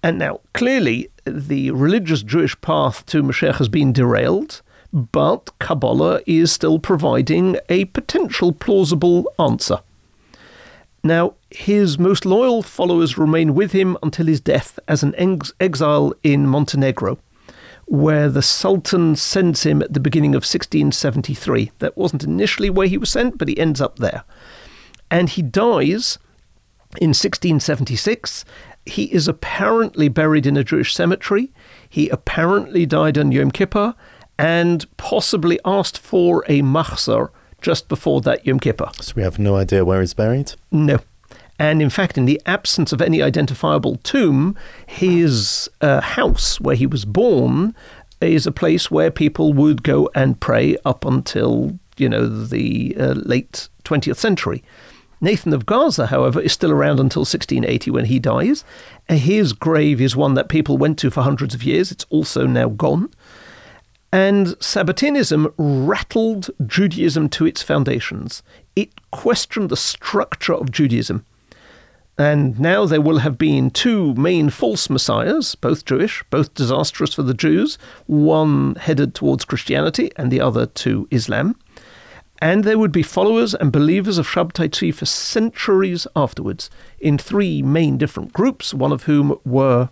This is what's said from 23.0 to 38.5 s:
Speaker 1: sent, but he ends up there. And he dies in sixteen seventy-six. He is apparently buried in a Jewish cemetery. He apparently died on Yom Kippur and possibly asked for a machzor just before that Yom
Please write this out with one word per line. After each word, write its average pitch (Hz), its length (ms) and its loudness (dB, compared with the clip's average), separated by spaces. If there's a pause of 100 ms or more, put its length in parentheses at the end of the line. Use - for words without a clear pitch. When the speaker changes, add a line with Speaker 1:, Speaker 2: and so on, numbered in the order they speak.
Speaker 1:
sent, 240 300 -2
but 151 80 -2
he - 100 -4
ends 151 240 0
up - 160 -4
there. - 260 -4 (840)
And 175 200 2
he - 120 -4
dies 190 800 0 (840)
in 160 140 4
sixteen 165 440 0
seventy-six. - 840 -4 (400)
He - 200 -4
is 156 220 0
apparently 202 800 0
buried 156 380 2
in 143 120 2
a 139 60 2
Jewish - 300 0
cemetery. 202 580 0 (380)
He 151 200 -2
apparently 175 760 0
died 156 320 2
on 147 140 2
Yom 139 200 2
Kippur 208 440 -2 (420)
and 170 480 0 (120)
possibly - 680 -2
asked 190 320 -2
for 175 500 0
a 143 140 4
machzor 131 680 0 (300)
just - 300 -4
before 139 320 -2
that 123 240 -2
Yom 135 140 2